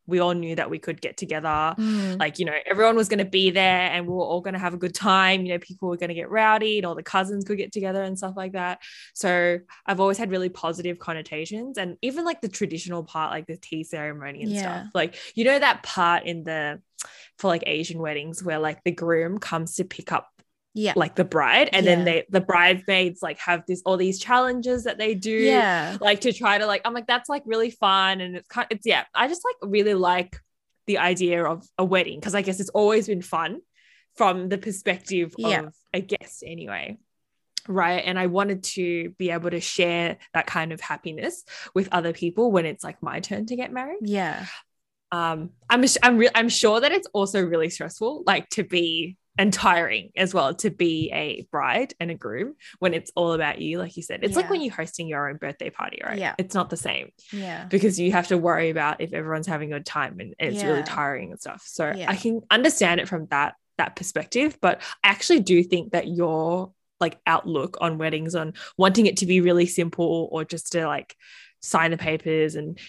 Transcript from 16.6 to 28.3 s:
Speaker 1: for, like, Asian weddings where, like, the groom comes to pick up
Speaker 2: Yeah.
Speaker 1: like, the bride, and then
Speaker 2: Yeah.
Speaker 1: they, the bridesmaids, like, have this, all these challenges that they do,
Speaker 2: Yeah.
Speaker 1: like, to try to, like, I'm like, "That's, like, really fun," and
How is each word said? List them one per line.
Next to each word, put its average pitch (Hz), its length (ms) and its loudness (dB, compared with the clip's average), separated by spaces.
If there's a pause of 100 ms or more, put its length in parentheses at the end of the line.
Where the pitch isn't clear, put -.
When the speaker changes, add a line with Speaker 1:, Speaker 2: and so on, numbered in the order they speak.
Speaker 1:
for, 196 100 0
like, 170 180 2
Asian 165 340 -2
weddings 156 420 -6
where, 165 160 -4
like, 156 260 -4
the 180 60 2
groom 170 480 0
comes 160 380 -4
to 180 80 -2
pick - 280 -10
up - 180 -4 (440)
Speaker 2:
Yeah. 214 220 0
Speaker 1:
like, 165 200 2
the 185 80 4
bride, 160 480 6
and 190 140 4
then 175 120 8
Speaker 2:
Yeah. 175 60 2
Speaker 1:
they, 165 260 2
the 190 100 4
bridesmaids, 185 800 4
like, 165 160 -6
have 175 300 0
this, 180 180 -2
all 190 100 4
these 190 220 0
challenges 247 680 0
that 233 140 -4
they 214 160 0
do, 214 300 0
Speaker 2:
Yeah. 190 560 4
Speaker 1:
like, 208 220 4
to 247 100 2
try 202 260 2
to, 214 80 0
like, 202 180 0
I'm 233 100 -2
like, 233 120 -8
"That's, 247 220 0
like, 285 180 -4
really 226 240 0
fun," 190 500 2
and 180 160 -8